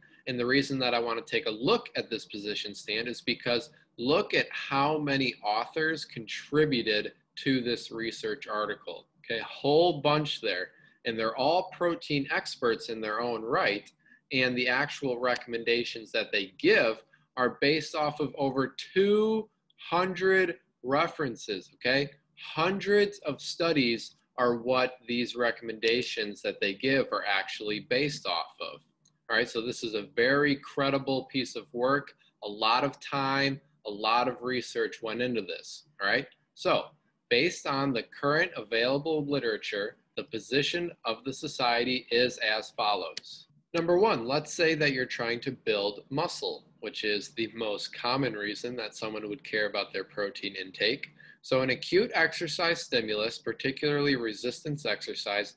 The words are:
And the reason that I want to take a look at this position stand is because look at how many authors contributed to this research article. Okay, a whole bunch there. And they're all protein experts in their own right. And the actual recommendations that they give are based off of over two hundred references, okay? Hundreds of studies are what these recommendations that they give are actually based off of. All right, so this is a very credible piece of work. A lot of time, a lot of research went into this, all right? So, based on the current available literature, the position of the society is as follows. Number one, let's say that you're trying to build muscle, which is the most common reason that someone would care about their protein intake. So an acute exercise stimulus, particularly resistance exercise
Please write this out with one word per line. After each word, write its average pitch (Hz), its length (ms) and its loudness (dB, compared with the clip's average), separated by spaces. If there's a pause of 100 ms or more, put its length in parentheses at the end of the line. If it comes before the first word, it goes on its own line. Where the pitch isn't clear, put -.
(280)
And 123 120 -4
the 120 60 0
reason 135 320 2
that 123 160 0
I 120 60 4
want 117 260 -2
to - 60 -12
take - 160 0
a 113 40 -2
look 143 440 0
at 120 160 -4
this 110 140 -6
position 104 500 -8
stand 110 320 -6
is 117 120 -8
because 120 520 -2 (260)
look 147 360 0
at 135 160 2
how 143 480 0
many 135 360 0 (100)
authors 143 640 0
contributed 113 1040 0 (240)
to 135 240 2
this 117 320 -4
research 113 560 -6
article. 104 600 -4 (180)
Okay, 113 160 -4
a - 20 -6
whole 151 580 4
bunch 147 380 2
there. 92 300 -2 (340)
And 113 160 -2
they're 113 160 0
all 165 400 2
protein 151 560 0
experts 127 560 -2
in 113 140 -6
their 107 180 -2
own 117 220 -2
right. 117 500 0 (400)
And 127 260 2
the 123 120 2
actual 131 500 0
recommendations 117 920 -2
that 110 180 0
they 101 260 -2
give 147 460 4 (320)
are 123 240 2
based 151 340 2
off 151 280 0
of 131 160 -2
over 135 360 0 (200)
two 214 560 4 (400)
hundred 185 720 2 (220)
references, 131 920 -2
okay? 135 360 2 (320)
Hundreds 196 840 2
of 135 160 -4
studies 139 760 0 (220)
are 120 180 4
what 127 380 2 (160)
these 120 260 0
recommendations 113 1080 0
that 101 180 -2
they 98 120 0
give 131 380 2
are 98 160 -2
actually 104 600 -2
based 143 360 0
off 85 360 -4
of. - 180 -10 (500)
All 113 60 2
right, 120 140 2
so 113 120 -2
this 120 220 -6
is 110 100 -4
a 101 220 -4
very 139 400 4
credible 135 680 -2
piece 127 320 -4
of 104 160 -10
work. 131 400 0 (320)
A - 20 -6
lot 110 380 2
of 135 160 -2
time, 135 580 0 (260)
a 107 60 -6
lot 113 360 2
of 117 140 -4
research 120 600 -2
went 113 180 -2
into 123 220 0
this, - 400 -10 (180)
all 98 60 0
right? 123 180 2 (300)
So, 107 300 2 (440)
based 160 380 2
on 139 260 0
the 110 100 0
current 156 540 0
available 135 680 0
literature, 110 720 -2 (200)
the 107 60 -6
position 143 680 -2 (140)
of 117 200 -4
the 135 80 -4
society 127 760 0
is 120 300 2
as 110 320 -2
follows. 101 760 -2 (280)
Number 170 240 2
one, 180 260 4
let's 147 260 0
say 160 240 4
that 147 180 2
you're 127 120 0
trying 120 360 -2
to 131 100 -4
build 104 580 0
muscle, 135 560 -4 (140)
which 107 240 -8
is 104 260 -2
the 110 260 -4
most 107 400 -4
common 123 380 0
reason 104 440 -6
that 107 180 -8
someone 107 340 -6
would 101 140 -8
care 107 260 0
about 101 240 -4
their 95 100 -4
protein 101 520 -6
intake. 101 560 -2 (300)
So 131 200 2
an 131 80 0
acute 185 460 2
exercise 165 680 0
stimulus, 110 560 -2
particularly 143 800 0
resistance 120 680 -6
exercise 104 720 -4